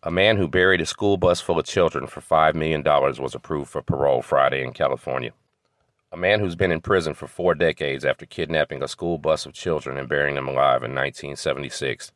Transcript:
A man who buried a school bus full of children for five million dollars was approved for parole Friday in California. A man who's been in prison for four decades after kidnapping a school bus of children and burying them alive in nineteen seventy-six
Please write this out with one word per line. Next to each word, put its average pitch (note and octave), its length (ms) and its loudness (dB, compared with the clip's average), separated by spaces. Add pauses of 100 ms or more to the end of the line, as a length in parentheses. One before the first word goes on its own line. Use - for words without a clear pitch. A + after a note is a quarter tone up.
A E2 60 -4
man G2 260 4
who F#2 120 0
buried F#2 320 4
a E2 60 -2
school G2+ 300 0
bus F2 240 2
full E2 200 0
of D#2 40 -2
children D2+ 440 0
for - 120 -14
five D#2 360 2
million D#2 260 -2
dollars C#2 380 2
was C2 160 -6
approved D2 340 -6
for C#2+ 120 -6
parole C#2 380 0
Friday C2+ 440 2
in B1+ 80 -10
California. C2 580 -4 (800)
A E2+ 60 -16
man F#2+ 240 2
who's F2+ 160 -4
been F2+ 160 2
in D#2+ 80 0
prison E2 340 0
for - 140 -14
four F2 260 0
decades D2 500 -2
after C2 220 -2
kidnapping D2+ 560 -2
a C#2 60 -6
school F2 280 -4
bus D#2 300 -2
of D2+ 60 -18
children D2 440 -4
and C2+ 120 -8
burying C#2+ 260 0
them C2+ 140 -4
alive C2 340 2
in A#1+ 100 -8
nineteen C#2 440 -6
seventy-six C#2 800 -6